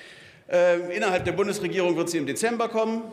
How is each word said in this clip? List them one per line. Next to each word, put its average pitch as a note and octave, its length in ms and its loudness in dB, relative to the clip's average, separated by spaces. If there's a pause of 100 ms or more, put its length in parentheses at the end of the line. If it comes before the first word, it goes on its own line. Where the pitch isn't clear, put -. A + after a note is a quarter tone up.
(480)
Ähm, F3 420 4
innerhalb F#3 360 0
der F3 80 -2
Bundesregierung F3+ 640 0
wird E3+ 120 0
sie E3 80 0
im C#3+ 100 -2
Dezember A3+ 420 -2
kommen. A3+ 320 -2 (100)